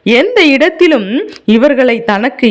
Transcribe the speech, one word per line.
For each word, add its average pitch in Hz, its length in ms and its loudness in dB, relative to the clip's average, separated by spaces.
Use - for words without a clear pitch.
எந்த 403 340 0
இடத்திலும் 294 640 0
இவர்களை 240 560 2
தனக்கு 220 480 -2